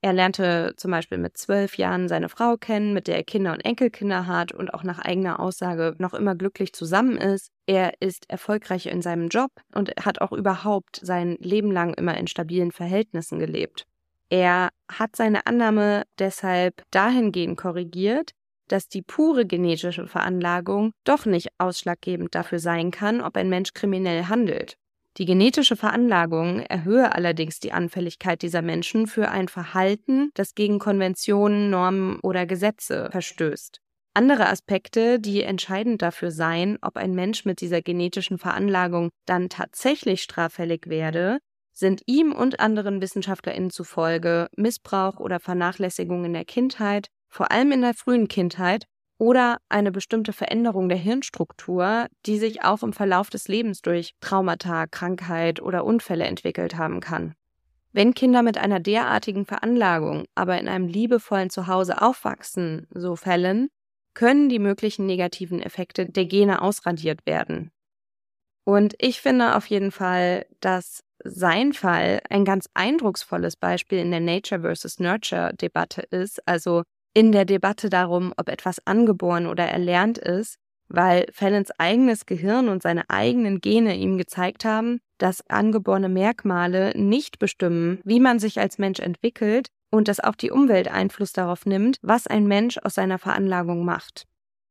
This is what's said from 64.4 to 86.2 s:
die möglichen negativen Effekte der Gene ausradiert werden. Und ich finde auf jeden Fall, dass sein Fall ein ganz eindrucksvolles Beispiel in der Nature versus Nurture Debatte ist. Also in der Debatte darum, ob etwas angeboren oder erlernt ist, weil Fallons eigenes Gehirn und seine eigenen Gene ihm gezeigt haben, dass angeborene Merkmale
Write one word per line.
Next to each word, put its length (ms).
die 100
möglichen 460
negativen 560
Effekte 440
der 200
Gene 360
ausradiert 640
werden. 460
Und 320
ich 240
finde 340
auf 120
jeden 240
Fall, 540
dass 440
sein 480
Fall 580
ein 140
ganz 300
eindrucksvolles 800
Beispiel 440
in 120
der 80
Nature 420
versus 380
Nurture 540
Debatte 480
ist. 460
Also 360
in 160
der 140
Debatte 440
darum, 480
ob 120
etwas 360
angeboren 600
oder 160
erlernt 540
ist, 400
weil 440
Fallons 480
eigenes 460
Gehirn 440
und 140
seine 260
eigenen 520
Gene 340
ihm 220
gezeigt 480
haben, 340
dass 320
angeborene 600
Merkmale 880